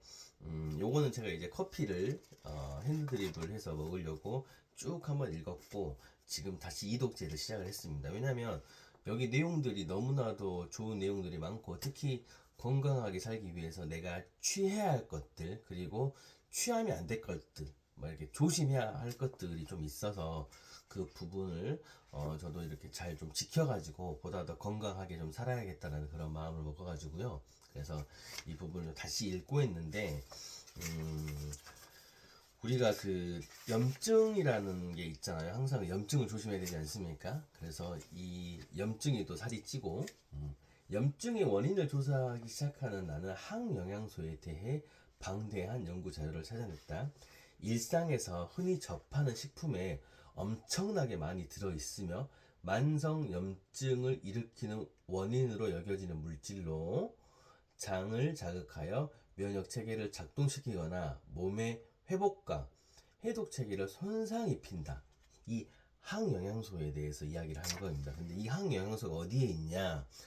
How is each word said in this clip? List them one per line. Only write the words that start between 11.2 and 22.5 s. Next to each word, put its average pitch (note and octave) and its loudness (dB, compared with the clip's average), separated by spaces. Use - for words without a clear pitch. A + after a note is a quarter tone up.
많고, E2+ -4
특히 C#3 0
건강하게 B2+ 2
살기 G#2 -4
위해서 E2 -4
내가 F2 -4
취해야 G3 4
할 B2 4
것들, E2+ -6
그리고 G2 0
취하면 A3+ 2
안 E2+ -4
될 A2+ 0
것들, D2+ -6
뭐 D2+ -6
이렇게 D#2 -8
조심해야 C3+ 4
할 A#2+ -2
것들이 F2 -2
좀 D#2+ -4
있어서 D#2+ -2
그 F#2+ -4
부분을, F#2+ -2
어, D2+ -2
저도 E2+ -6